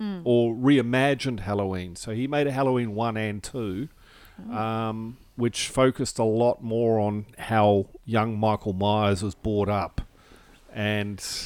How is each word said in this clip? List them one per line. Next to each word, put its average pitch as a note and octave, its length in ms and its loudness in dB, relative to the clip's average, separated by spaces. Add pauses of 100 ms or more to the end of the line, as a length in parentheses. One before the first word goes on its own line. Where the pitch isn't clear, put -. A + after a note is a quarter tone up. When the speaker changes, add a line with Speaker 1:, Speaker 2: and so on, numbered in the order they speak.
Speaker 1:
Mm. G3+ 240 -6
Speaker 2:
or A#2+ 300 4
reimagined B2+ 840 2
Halloween. F#2+ 560 -4
So - 160 -10
he B2 140 -2
made D3 200 0
a C#3 60 0
Halloween B2+ 420 0
One A2+ 220 0
and G#2+ 260 -4
Two, A2+ 460 -6 (640)
Speaker 1:
Oh. A#3+ 40 -8
Speaker 2:
um, A2 600 -4 (200)
which A#2+ 320 -2
focused C3 500 0
a A#2 60 0
lot A2+ 380 2
more A2+ 380 2
on G#2 240 -2 (140)
how G#2 500 4 (160)
young A2 340 0
Michael G#2+ 360 0
Myers G2+ 480 2
was G2+ 120 -4
brought G#2 360 0
up. - 320 -4 (720)
And, G#2 480 -2 (240)